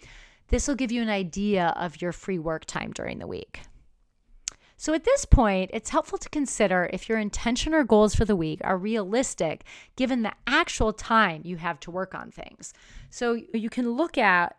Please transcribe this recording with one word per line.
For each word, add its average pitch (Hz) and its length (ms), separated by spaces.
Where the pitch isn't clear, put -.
This 247 220
will 285 80
give 226 160
you 240 100
an 220 60
idea 196 680
of 170 240
your 175 120
free 190 260
work 160 260
time - 280
during - 260
the 87 80
week. - 360
So - 140
at 320 120
this 554 200
point, 196 480
it's - 160
helpful 320 300
to - 100
consider 196 640
if - 160
your 220 100
intention 233 540
or 311 100
goals 214 320
for 226 120
the 202 100
week 160 260
are 190 140
realistic 196 880
given 247 260
the 208 120
actual 254 460
time 202 520
you 175 120
have 165 240
to - 100
work 185 240
on - 160
things. - 440
So 233 320
you 226 160
can 240 220
look 302 260
at 185 400